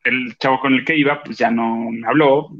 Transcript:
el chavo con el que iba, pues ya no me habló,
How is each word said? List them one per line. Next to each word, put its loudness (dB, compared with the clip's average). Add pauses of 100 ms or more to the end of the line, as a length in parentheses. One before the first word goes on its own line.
el -4
chavo 0
con 2
el 2
que 0
iba, 0
pues -12
ya 0
no -2
me -8
habló, 2 (100)